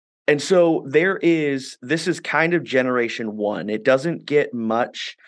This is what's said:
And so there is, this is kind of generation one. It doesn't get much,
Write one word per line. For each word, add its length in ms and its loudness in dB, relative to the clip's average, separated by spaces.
And 120 4
so 480 2
there 340 2
is, 600 0
this 240 -4
is 140 -2
kind 340 0
of 80 0
generation 760 -2
one. 320 -4
It 160 -4
doesn't 420 0
get 280 0
much, 600 -4